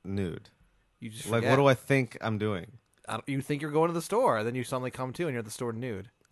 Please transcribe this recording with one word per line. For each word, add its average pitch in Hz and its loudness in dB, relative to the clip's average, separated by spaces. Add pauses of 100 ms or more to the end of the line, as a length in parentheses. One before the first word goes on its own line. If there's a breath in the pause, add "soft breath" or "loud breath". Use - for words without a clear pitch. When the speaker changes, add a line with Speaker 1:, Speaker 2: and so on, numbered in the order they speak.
Speaker 1:
nude? 95 -4 (500)
Speaker 2:
You 113 -12
just 110 -12
Speaker 1:
Like, 113 2
Speaker 2:
forget. 127 4
Speaker 1:
what 135 6
do 139 8
I 135 8
think 135 0
I'm 110 0
doing? 101 -4 (340)
Speaker 2:
I 110 -8
don't, 110 -6
you 135 -2
think 139 -4
you're 151 -6
going 160 4
to 170 -2
the 165 -2
store, 160 2
and 107 0
then 120 -2
you 127 -4
suddenly 127 -4
come 127 -6
to, 170 -6
and 147 -2
you're 123 -4
at 113 -6
the 110 -12
store 120 -4
nude. 113 -6 (220)